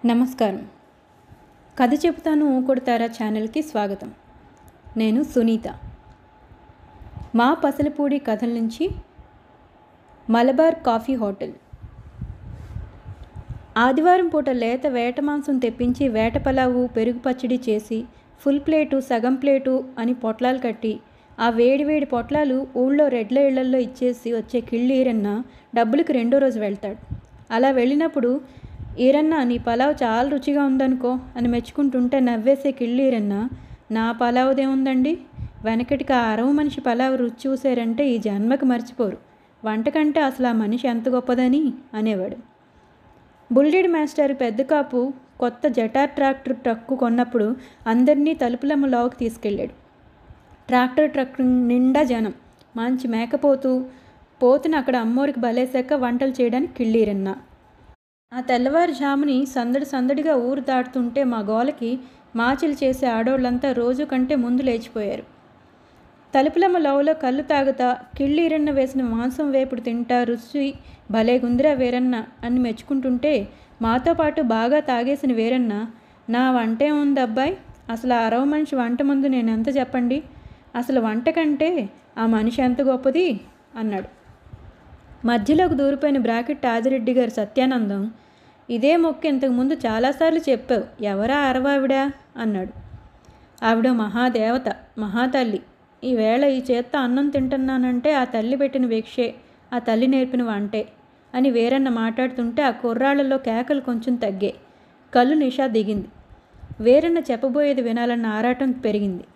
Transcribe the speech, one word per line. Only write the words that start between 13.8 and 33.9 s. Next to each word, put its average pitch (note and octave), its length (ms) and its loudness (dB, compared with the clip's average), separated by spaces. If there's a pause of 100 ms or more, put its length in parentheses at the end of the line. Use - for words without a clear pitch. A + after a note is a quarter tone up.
పూట D4+ 220 0
లేత B3+ 380 -2
వేట B3 340 -2
మాంసం C#4+ 360 -2
తెప్పించి B3 500 -2
వేట A3 300 0
పలావు, B3+ 500 0
పెరుగు A#3 320 -2
పచ్చడి B3+ 400 -2 (100)
చేసి A3 360 -4 (340)
ఫుల్ C#4 200 2
ప్లేటు, D4+ 400 0
సగం B3+ 360 0
ప్లేటు C4 500 0 (140)
అని A#3 140 -2
పొట్లాలు B3 440 -2
కట్టి, A3 420 -4 (400)
ఆ A#3 100 2
వేడివేడి C#4 560 2
పొట్లాలు C4 640 -2 (100)
ఊళ్ళో C#4 300 4
రెడ్ల A#3+ 300 0
ఇళ్లల్లో C4 420 2
ఇచ్చేసి B3 540 -2
వచ్చే A3+ 260 -2
కిళ్ళి A#3+ 360 0
ఈరన్న A3+ 480 0 (320)
డబ్బులకి C#4 380 2
రెండో B3 240 2
రోజు B3+ 220 2
వెళ్తాడు. G3+ 580 -8 (340)
అలా B3+ 200 4
వెళ్ళినప్పుడు, C4+ 720 2 (580)
"ఈరన్న, D4 440 4
నీ A#3+ 140 0
పలావ్ A#3+ 460 0
చాలా A#3+ 260 0
రుచిగా C#4+ 340 0
ఉందనుకో" C4 560 0 (180)
అని A#3+ 100 -2
మెచ్చుకుంటుంటే B3 720 0
నవ్వేసే B3+ 520 2
కిళ్ళి B3 360 0
ఈరన్న, G#3+ 420 0 (420)